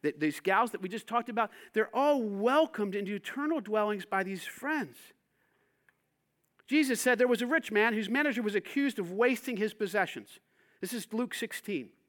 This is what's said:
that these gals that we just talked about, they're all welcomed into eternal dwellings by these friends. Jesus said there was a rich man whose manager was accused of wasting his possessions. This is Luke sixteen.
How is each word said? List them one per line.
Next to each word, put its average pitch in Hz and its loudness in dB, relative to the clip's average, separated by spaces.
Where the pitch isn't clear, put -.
that 147 -2
these 151 0
gals 208 2
that 202 -8
we 190 -6
just 202 -8
talked 233 -2
about, 226 -2
they're 220 0
all 285 4
welcomed 220 2
into 202 -4
eternal 294 -4
dwellings 208 -2
by 190 0
these 190 -6
friends. 277 -6
Jesus 269 2
said 254 4
there 247 6
was 240 2
a 247 0
rich 302 0
man 220 4
whose 208 -2
manager 254 0
was 208 -2
accused 262 -2
of 175 -4
wasting 233 0
his 208 -2
possessions. 185 -4
This 190 -8
is 226 -8
Luke 233 -2
sixteen. - -6